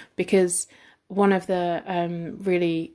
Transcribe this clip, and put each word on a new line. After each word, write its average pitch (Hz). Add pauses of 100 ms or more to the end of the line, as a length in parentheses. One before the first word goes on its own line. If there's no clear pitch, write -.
(160)
Because 185 (440)
one 196
of 185
the, 175
um, 170
really 175